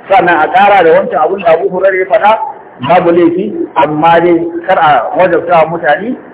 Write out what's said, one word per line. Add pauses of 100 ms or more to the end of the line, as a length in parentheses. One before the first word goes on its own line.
(100)
Sannan
a
ƙara
da (100)
wancan
abin
da
Abu
Hurairah
ya
faɗa, (500)
babu
laifi, (220)
amma
dai (220)
kar
a
wajabta
wa
mutane (180)